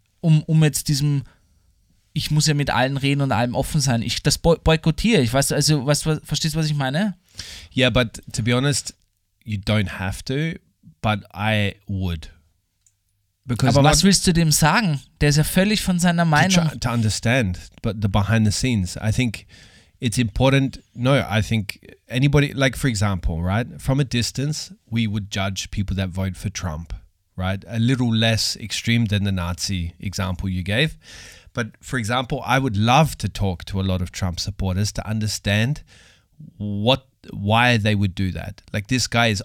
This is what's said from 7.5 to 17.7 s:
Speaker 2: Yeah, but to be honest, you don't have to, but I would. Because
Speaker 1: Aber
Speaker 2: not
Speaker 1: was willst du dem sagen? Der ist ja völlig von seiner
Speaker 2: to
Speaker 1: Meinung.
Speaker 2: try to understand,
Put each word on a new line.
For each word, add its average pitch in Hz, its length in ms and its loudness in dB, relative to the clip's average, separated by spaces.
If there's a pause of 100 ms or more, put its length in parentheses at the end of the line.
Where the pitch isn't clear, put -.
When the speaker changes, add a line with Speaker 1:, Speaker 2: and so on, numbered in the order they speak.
Speaker 2:
Yeah, 127 160 4
but 123 300 0 (120)
to 117 100 -4
be 120 120 2
honest, 135 400 -2 (480)
you 104 140 -6
don't 104 420 -2
have 92 260 -6
to, 156 340 -4 (420)
but 107 200 0 (140)
I 104 400 -2 (120)
would. 95 440 -4 (1120)
Because 131 300 2
Speaker 1:
Aber 139 60 8
Speaker 2:
not 147 100 8
Speaker 1:
was 151 120 2
willst 196 220 6
du 185 80 4
dem 160 180 4
sagen? 160 500 2 (180)
Der 147 100 4
ist 143 60 4
ja 151 80 4
völlig 202 380 2
von 180 180 0
seiner 170 240 2
Speaker 2:
to 165 60 2
Speaker 1:
Meinung. 165 400 4
Speaker 2:
try 127 100 -10
to 127 100 -2
understand, 113 720 0 (220)